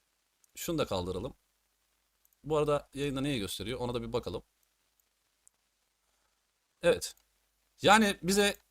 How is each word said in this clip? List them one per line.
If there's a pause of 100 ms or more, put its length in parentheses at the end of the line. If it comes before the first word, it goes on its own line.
(560)
Şunu
da
kaldıralım. (1080)
Bu
arada
yayında
neyi
gösteriyor?
Ona
da
bir
bakalım. (2500)
Evet. (680)
Yani
bize (140)